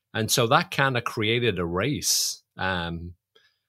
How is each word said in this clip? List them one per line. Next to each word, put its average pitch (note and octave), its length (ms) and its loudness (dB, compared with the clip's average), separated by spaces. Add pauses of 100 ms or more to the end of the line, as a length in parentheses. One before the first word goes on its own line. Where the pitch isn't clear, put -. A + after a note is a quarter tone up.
(120)
And A2 180 -2
so A#2+ 180 4
that D#3+ 220 2
kind C3+ 280 2
of A2+ 60 -2
created A2+ 540 0
a F2+ 60 -2
race, F#2+ 800 -2 (140)
um, F2 580 -4 (540)